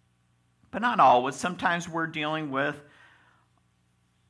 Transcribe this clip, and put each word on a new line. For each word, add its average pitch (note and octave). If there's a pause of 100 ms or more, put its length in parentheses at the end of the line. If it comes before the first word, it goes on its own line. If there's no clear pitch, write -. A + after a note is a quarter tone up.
(720)
but G3
not A3+
always. C3
Sometimes F3
we're D#3+
dealing D#3
with D3 (1500)